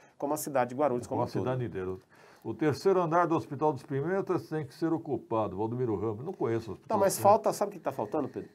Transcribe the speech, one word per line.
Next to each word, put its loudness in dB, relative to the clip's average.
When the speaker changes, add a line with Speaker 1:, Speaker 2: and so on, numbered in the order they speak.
Speaker 1:
como -2
a 0
cidade 0
de -8
Guarulhos, 0
como -2
Speaker 2:
Como 0
a -12
Speaker 1:
um -8
todo. -2
Speaker 2:
cidade -2
inteira. -6
O -6
terceiro 2
andar 4
do 2
Hospital 0
dos -10
Pimentas -2
tem -4
que -20
ser 0
ocupado. -2
Valdomiro -2
Ramos, -4
não -6
conheço -2
o -10
Hospital -4
Speaker 1:
Tá, 2
mas 4
Speaker 2:
dos -4
Pimentas. 8
Speaker 1:
falta, 2
sabe -4
o -12
que -16
tá -4
faltando, -2
Pedro? -10